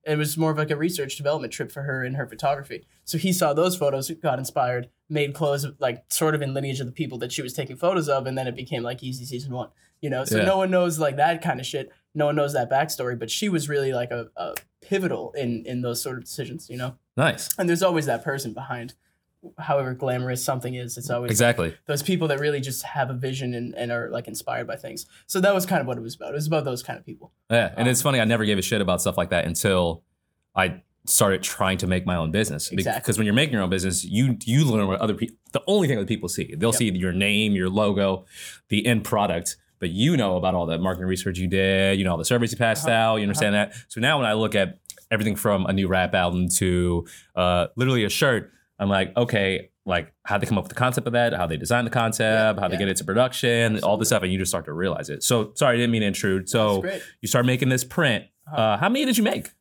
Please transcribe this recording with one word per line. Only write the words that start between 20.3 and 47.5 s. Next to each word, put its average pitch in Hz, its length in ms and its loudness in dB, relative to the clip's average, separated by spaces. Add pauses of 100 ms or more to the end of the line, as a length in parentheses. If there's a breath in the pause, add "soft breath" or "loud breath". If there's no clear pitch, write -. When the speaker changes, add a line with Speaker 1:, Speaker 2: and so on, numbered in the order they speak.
Speaker 1:
something 127 320 -2
is, 123 220 -10
it's 123 140 -8
always 120 200 -2
Speaker 2:
Exactly. 110 440 4 (120)
Speaker 1:
those 147 160 -2
people 165 260 0
that 139 120 0
really 147 200 0
just 127 240 -6
have 131 260 -4
a - 40 -6
vision 131 380 -4
and, 120 220 -6
and 120 180 -4
are, 117 180 -4
like, 120 160 -6
inspired 120 400 -6
by - 100 -8
things. - 300 -12 (200 soft breath)
So 190 140 -2
that 196 140 4
was 185 120 0
kind 175 160 2
of 123 40 -6
what 123 120 -4
it - 20 -8
was 113 160 -10
about. - 140 -12
It 143 40 -4
was 151 120 -4
about 156 180 0
those 123 180 -4
kind - 160 -10
of - 60 -20
people. - 280 -20 (180)
Speaker 2:
Yeah, 113 260 4
and 120 100 2
it's 123 140 4
Speaker 1:
Um, - 40 0
Speaker 2:
funny, 135 160 2
I 110 40 4
never 110 220 2
gave 104 120 4
a 92 40 2
shit 104 180 0
about 92 220 2
stuff 92 160 0
like 87 120 0
that 87 140 2
until 87 580 2 (540)
I 92 260 2 (240)
started 95 360 2
trying 95 360 0
to 92 80 -4
make 90 200 0
my 90 100 0
own 80 140 -2
business. 80 400 -2
Be- 90 60 -6
Speaker 1:
Exactly. 101 300 -2
Speaker 2:
'cause 117 120 2
when 110 80 2
you're 104 80 2
making 143 180 2
your 104 100 2
own 92 60 0
business, 92 340 0
you, 110 440 2
you 135 180 4
learn 107 220 2
what 95 140 0
other 107 120 0
people, - 240 -6 (160)
the - 140 -2
only 190 220 4
thing 123 100 0
that 98 100 -2
people 92 220 -4
see. - 260 -6
They'll 110 140 2
Speaker 1:
Yep. - 80 2
Speaker 2:
see 110 140 2
your 90 200 0
name, 101 400 2
your 92 160 2
logo, 98 560 2 (460 loud breath)
the 101 160 0
end 110 180 2
product, 92 520 0 (220)
but 90 120 -4
you 131 260 2
know 98 200 2
about 90 180 2
all 87 100 0
the 82 140 -2
marketing 92 300 -2
research 92 300 -2
you 92 100 -2
did, 95 500 4
you 98 60 2
know, 90 80 2
all 85 40 0
the 80 80 -2
surveys 120 280 2
you - 40 -6
passed 113 300 0
Speaker 1:
Uh-huh. 117 80 4
Speaker 2:
out, 113 220 4
you 107 80 0
understand 101 300 2
Speaker 1:
Uh-huh. 104 120 4
Speaker 2:
that? - 80 -10 (140 loud breath)
So - 120 -8
now 147 160 2
when 127 100 2
I 107 60 2
look 110 220 2
at 95 240 2 (320)
everything 107 260 2
from 95 300 2
a 95 80 0
new 98 120 2
rap 90 280 2
album 90 340 2
to, 87 560 2 (320 loud breath)
uh, 90 300 4 (100)